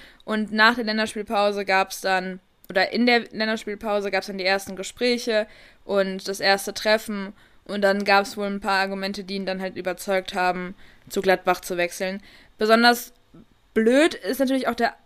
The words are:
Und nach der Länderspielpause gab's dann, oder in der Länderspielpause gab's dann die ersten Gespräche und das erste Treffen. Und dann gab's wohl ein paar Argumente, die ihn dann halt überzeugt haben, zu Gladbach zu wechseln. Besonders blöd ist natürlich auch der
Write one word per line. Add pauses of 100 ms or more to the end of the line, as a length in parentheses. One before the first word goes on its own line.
(260)
Und
nach
der
Länderspielpause
gab's
dann, (280)
oder
in
der (120)
Länderspielpause
gab's
dann
die
ersten
Gespräche (400)
und
das
erste
Treffen. (320)
Und
dann
gab's
wohl
ein
paar
Argumente,
die
ihn
dann
halt
überzeugt
haben, (360)
zu
Gladbach
zu
wechseln. (340)
Besonders (600)
blöd
ist
natürlich
auch
der (100)